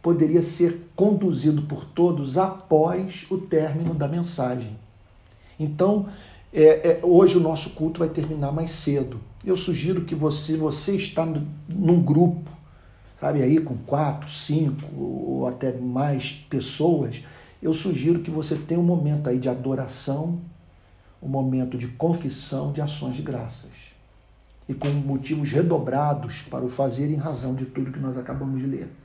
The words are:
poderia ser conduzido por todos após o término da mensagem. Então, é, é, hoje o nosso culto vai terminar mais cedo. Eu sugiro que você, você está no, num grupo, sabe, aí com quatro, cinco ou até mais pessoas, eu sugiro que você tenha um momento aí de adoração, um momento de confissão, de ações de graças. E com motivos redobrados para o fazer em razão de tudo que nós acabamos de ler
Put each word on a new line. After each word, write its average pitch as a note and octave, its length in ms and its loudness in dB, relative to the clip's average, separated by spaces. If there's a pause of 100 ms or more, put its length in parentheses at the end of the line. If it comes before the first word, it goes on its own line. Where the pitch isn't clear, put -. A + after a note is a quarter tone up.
poderia E3 400 4
ser - 560 0
conduzido D#3+ 640 2
por - 240 -6
todos D3 540 0
após F#3 920 0
o F#3+ 60 -2
término D#3+ 560 0
da C#3+ 160 -2
mensagem. B2 720 -4 (800)
Então, F3+ 480 0 (480)
é, D#3 80 6
é, D#3 400 8
hoje F3 340 8
o F3 40 8
nosso D#3+ 300 0
culto D#3 300 -4
vai E3 80 0
terminar D3+ 420 -4
mais E3 200 -4
cedo. - 500 -2 (240)
Eu F3+ 140 -2
sugiro F3 480 -2
que D#3+ 80 -4
você, D3+ 420 0
você D#3 400 -2
está E3 300 -2
no, D3 200 -4 (220)
num F3 320 4
grupo, D#3 500 4 (720)
sabe, C#3+ 220 0
aí D3 180 6
com B2+ 160 -4
quatro, C#3 540 -2
cinco - 560 -2 (120)
ou C3 480 -4
até B2+ 240 -4
mais B2+ 600 -2 (160)
pessoas, D3 760 0 (400)
eu D#3+ 120 2
sugiro E3 460 0
que E3 100 -8
você D#3 240 -4
tenha E3 260 -2
um F3 40 2
momento D3 440 2
aí B2+ 100 0
de B2+ 120 -2
adoração, C3+ 880 -4 (840)
um C#3 60 -10
momento C3 480 -2
de A#2+ 120 -6
confissão, C#3+ 840 -4
de D3+ 80 -6
ações C3+ 360 -6
de A2+ 40 -8
graças. A2+ 480 -10 (1000)
E C#3+ 60 -8
com C#3+ 160 -4
motivos C#3+ 600 -2
redobrados D3 1000 0
para B2+ 160 -6
o B2 40 -2
fazer C3+ 420 -2
em D#3 60 0
razão C3 400 -4
de C3 80 -6
tudo C3 260 -6
que D3 80 -10
nós C3 180 -4
acabamos C3+ 440 -6
de C3+ 80 -4
ler - 200 -6 (160)